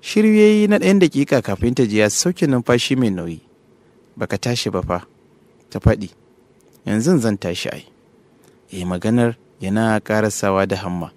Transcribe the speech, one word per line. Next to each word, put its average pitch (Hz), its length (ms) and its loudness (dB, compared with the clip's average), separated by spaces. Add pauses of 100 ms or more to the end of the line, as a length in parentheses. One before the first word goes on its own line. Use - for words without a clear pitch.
Shiru 220 300 2
ya 214 160 6
yi 214 220 4
na 208 100 4
ɗayan 190 220 4
daƙiƙa 143 420 2
kafin 117 320 -2
ta 135 120 0
ji 107 120 -2
ya 107 120 4
sauke 175 360 -2
numfashi 123 500 0
mai 123 140 0
nauyi. 87 300 -8 (760)
"Baka 101 220 -6
tashi - 320 -4
ba 90 120 -4
fa," 87 200 -4 (680)
ta - 100 -10
faɗi. 107 300 0 (760)
"Yanzu 120 320 0
zan 110 200 0
tashi - 340 -6
ai." 80 120 -16 (880)
Eh, 92 160 -10
maganar 113 480 0 (260)
yana 107 400 0
ƙarasawa 101 680 0
da 98 80 -4
hamma. 90 400 -8